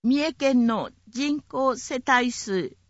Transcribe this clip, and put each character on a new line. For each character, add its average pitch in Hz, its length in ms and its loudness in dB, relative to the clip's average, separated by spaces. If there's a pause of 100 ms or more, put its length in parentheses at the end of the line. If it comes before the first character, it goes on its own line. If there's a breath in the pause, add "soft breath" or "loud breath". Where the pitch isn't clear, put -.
三 262 160 2
重 302 140 -2
県 247 340 2
の 202 240 -2 (160)
人 285 340 -2
口 262 360 -2
世 262 300 -8
帯 247 240 2
数。 185 440 -4 (140)